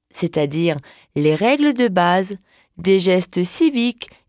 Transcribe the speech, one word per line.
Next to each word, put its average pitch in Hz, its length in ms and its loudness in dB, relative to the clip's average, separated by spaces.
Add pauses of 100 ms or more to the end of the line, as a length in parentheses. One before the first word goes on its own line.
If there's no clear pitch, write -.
(100)
c'est-à-dire 160 680 -2 (360)
les 151 200 2
règles 277 400 2
de 240 140 0
base, 185 480 0 (420)
des 190 200 2
gestes 180 460 0
civiques 247 640 -2 (200)